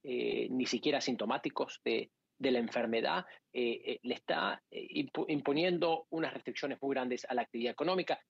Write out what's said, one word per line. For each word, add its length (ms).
eh, 460
ni 160
siquiera 320
asintomáticos 840
de, 280
de 120
la 80
enfermedad, 680
eh, 320
eh, 160
le 140
está, 540
eh, 160
impu-, 340
imponiendo 800
unas 240
restricciones 480
muy 120
grandes 320
a 60
la 80
actividad 320
económica 560